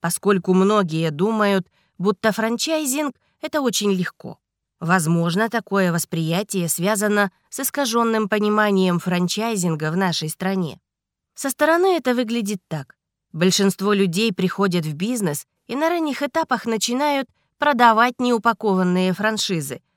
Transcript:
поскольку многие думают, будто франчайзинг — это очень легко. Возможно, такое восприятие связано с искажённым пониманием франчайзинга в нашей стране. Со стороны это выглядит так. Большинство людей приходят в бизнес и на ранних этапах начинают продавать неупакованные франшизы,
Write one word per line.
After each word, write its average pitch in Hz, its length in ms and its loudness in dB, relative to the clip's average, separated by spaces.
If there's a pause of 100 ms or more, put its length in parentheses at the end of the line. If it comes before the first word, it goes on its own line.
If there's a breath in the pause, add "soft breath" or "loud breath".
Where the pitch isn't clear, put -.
поскольку 185 520 0
многие 185 560 2
думают, 202 560 0 (340)
будто 208 320 0
франчайзинг — 269 840 -2 (260)
это 311 200 -4
очень 208 320 0
легко. - 460 -6 (400)
Возможно, 170 680 2
такое 196 460 0
восприятие 170 760 -2
связано 202 640 0 (180 loud breath)
с - 100 -10
искажённым 226 680 0
пониманием 208 720 2
франчайзинга 180 920 -2
в 165 40 -2
нашей 175 320 -2
стране. 180 540 -6 (540)
Со 269 160 -6
стороны 339 440 2
это 254 200 0
выглядит 226 520 -2
так. 147 280 -10 (360)
Большинство 190 640 2
людей 196 400 2
приходят 180 520 0
в 156 100 -4
бизнес 196 500 -4 (220)
и 240 80 -6
на 302 120 0
ранних 320 360 -2
этапах 277 420 -2
начинают 254 640 -2 (280)
продавать 240 600 4
неупакованные 185 960 2
франшизы, 190 680 -4 (160)